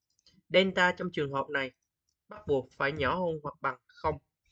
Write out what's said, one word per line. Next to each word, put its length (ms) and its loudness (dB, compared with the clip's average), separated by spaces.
Delta 440 4
trong 200 -6
trường 200 -2
hợp 180 -2
này 220 -4
bắt 180 -18
buộc 260 0
phải 200 -2
nhỏ 220 0
hơn 280 -2
hoặc 180 -8
bằng 160 -2
không. 320 -4